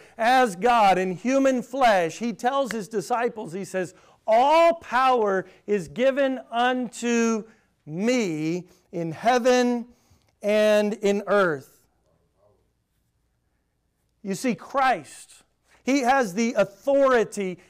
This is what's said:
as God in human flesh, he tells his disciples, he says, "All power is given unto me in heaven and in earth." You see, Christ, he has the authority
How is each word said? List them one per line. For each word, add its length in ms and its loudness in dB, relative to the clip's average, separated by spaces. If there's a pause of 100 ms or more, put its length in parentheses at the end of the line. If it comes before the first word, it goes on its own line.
(160)
as 400 2
God 400 4
in 160 -2
human 480 0
flesh, 580 0
he 140 -6
tells 400 -4
his 160 -10
disciples, 640 -6
he 140 -10
says, 280 -8 (320)
"All 500 4
power 680 0 (220)
is 220 -4
given 520 0 (100)
unto 920 0 (400)
me 800 -2 (260)
in 200 -6
heaven 760 0 (520)
and 540 2
in 320 0
earth." 560 -2 (2500)
You 120 -6
see, 200 -4
Christ, 880 -4 (400)
he 180 0
has 340 0
the 200 -2
authority 1040 2 (120)